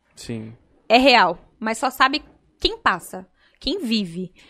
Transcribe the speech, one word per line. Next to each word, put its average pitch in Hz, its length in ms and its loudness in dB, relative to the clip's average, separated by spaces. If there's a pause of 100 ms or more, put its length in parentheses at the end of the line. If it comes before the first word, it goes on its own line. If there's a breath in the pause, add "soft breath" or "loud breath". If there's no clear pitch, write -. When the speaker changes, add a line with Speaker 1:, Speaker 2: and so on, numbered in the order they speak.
(160)
Speaker 1:
Sim. 110 400 -12 (320)
Speaker 2:
É 220 100 6
real, 226 400 6 (220)
mas 220 180 -4
só 277 140 -2
sabe 277 320 0 (360)
quem 427 180 -2
passa, 185 500 -6 (320)
quem 320 200 -6
vive. 190 540 -4 (160 soft breath)